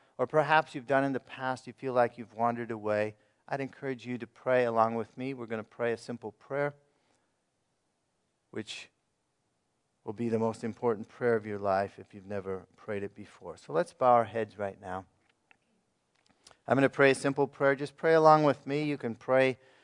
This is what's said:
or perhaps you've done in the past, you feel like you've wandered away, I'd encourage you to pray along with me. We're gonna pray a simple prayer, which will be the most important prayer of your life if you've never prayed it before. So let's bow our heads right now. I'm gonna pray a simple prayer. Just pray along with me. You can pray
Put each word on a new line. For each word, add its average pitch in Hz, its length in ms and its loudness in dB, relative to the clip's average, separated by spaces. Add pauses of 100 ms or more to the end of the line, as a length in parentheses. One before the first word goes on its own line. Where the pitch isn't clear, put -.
(180)
or 127 80 0
perhaps 156 480 2
you've 127 120 -12
done 135 180 2
in 139 80 -2
the 127 80 -4
past, 131 460 -8
you 123 60 -14
feel 131 200 -8
like 120 260 2
you've 107 160 -16
wandered 117 360 -2
away, 107 440 -2 (340)
I'd 139 120 -6
encourage 131 440 -8
you 123 140 -6
to 113 80 -10
pray 127 380 0
along 113 320 2
with 110 200 -6
me. 131 160 -8
We're 123 140 -12
gonna 110 160 -8
pray 117 300 -4
a 110 40 -2
simple 113 360 -12
prayer, 143 420 -6 (1800)
which - 400 -12 (1120)
will 113 80 -8
be 117 160 -4
the 113 100 0
most 113 260 -2
important 113 440 -4
prayer 120 280 0
of 107 100 -6
your 104 120 -6
life 98 400 -2
if - 140 -20
you've 98 140 -20
never 95 400 -8 (100)
prayed 101 260 -8
it 101 120 -10
before. 95 420 -18
So - 160 -16
let's 170 200 -2
bow 123 200 4
our 117 120 6
heads 107 340 -6
right 98 220 -8
now. 95 240 -10 (1600)
I'm 123 80 2
gonna 139 120 4
pray 139 240 4
a - 20 2
simple 139 320 0
prayer. 139 280 0
Just 139 220 -8
pray 160 180 2
along 156 300 8
with 139 220 2
me. 147 180 -2
You 143 140 -4
can 117 160 -6
pray 131 420 2 (260)